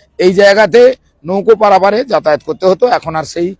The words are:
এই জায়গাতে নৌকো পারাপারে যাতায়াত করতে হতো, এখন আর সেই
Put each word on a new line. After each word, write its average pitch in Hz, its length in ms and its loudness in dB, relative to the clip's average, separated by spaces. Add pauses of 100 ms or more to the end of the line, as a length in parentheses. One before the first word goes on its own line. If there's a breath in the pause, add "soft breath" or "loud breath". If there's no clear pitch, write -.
(200 soft breath)
এই 180 140 2
জায়গাতে 202 480 2 (440)
নৌকো 190 280 0 (100)
পারাপারে 202 360 0 (120)
যাতায়াত 151 360 -2
করতে 156 200 -8
হতো, 190 180 0 (120)
এখন 160 180 -10
আর 160 100 -8
সেই 170 220 -8 (120)